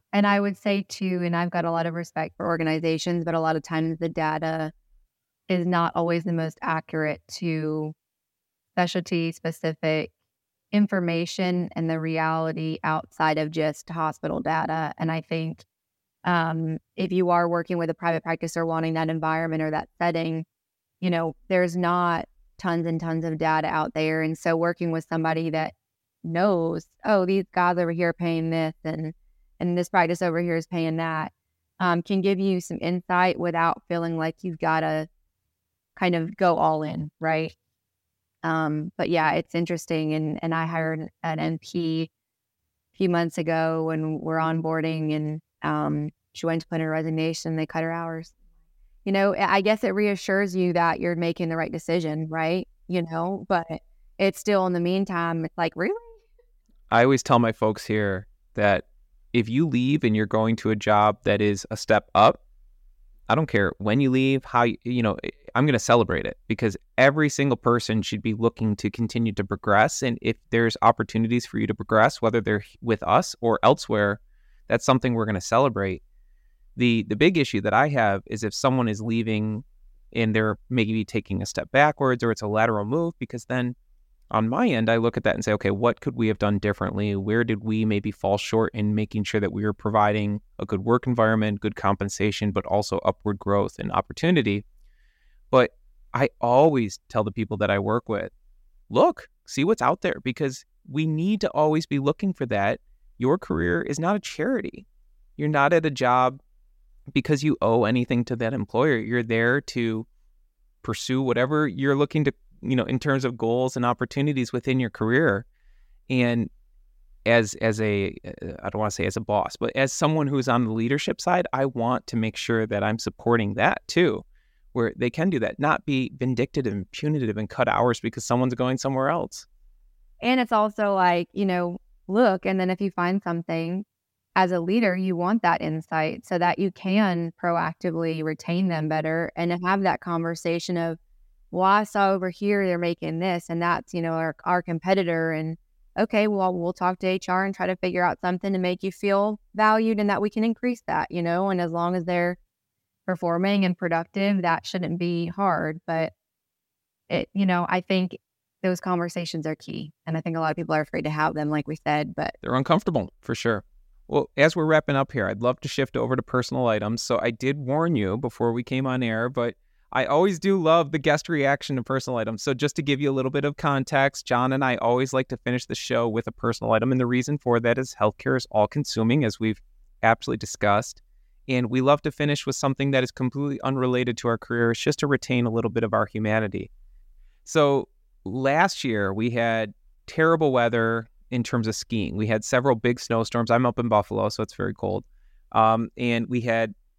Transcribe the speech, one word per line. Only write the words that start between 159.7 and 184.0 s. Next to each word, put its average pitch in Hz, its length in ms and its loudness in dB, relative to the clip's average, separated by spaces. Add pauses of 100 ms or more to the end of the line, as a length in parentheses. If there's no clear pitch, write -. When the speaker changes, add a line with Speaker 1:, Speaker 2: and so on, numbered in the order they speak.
Speaker 1:
And 160 100 -4
I 160 60 -4
think 160 160 -4
a - 20 -4
lot 156 120 0
of 143 40 -4
people 160 200 -4
are 156 60 2
afraid 151 220 -6
to 151 60 -2
have 151 240 0
them, 151 160 -4
like 151 180 -2
we 156 100 -8
said, 151 380 -2
but - 260 -6
Speaker 2:
They're 120 140 -4
uncomfortable, 139 560 0 (100)
for 131 120 -6
sure. 110 300 -2 (460)
Well, 147 280 0
as 151 180 6
we're 160 100 0
wrapping 151 300 2
up 135 160 0
here, 107 160 0
I'd 101 160 -4
love 127 160 2
to - 80 -10
shift - 280 -2
over 120 200 0
to 127 80 -6
personal 127 420 -2
items. 110 380 0
So - 180 0
I 117 80 0
did 131 300 -2
warn 151 360 0
you 101 220 0
before 120 360 -2
we 120 100 -4
came 131 240 -4
on 127 160 -2
air, 113 260 -2
but 120 240 -2 (380)
I 131 140 0
always 175 340 2
do 196 200 2
love 160 320 4
the 160 60 -4
guest 147 320 0
reaction 139 460 0
to 123 80 -4
personal 131 340 -4
items. 110 240 -4
So 139 140 0
just 143 220 -2
to 165 40 -4
give 139 180 0
you 143 120 0
a - 20 -2
little 131 160 0
bit 139 160 -2
of 143 120 -2
context, 139 680 0
John 127 260 2
and 135 140 0
I 127 120 0
always 127 360 2
like 131 140 0
to 120 100 -8
finish 123 300 -4
the 113 80 -6
show 117 340 -2
with 113 160 -2
a 113 60 -8
personal 113 420 -2
item. 113 180 4
And 127 80 2
the 123 60 2
reason 127 320 0
for 120 220 2
that 117 180 2
is 131 220 -6
healthcare 131 360 0
is 123 140 -4
all-consuming, 117 760 2
as 107 140 -2
we've 110 220 -2 (400)
aptly 113 360 2
discussed. - 640 -2 (440)
And 123 220 0
we 127 120 2
love 143 200 4
to 151 100 -4
finish 147 360 -2
with 135 80 -4
something 139 360 -2
that 131 120 2
is 123 80 -6
completely 139 500 -4
unrelated 127 560 0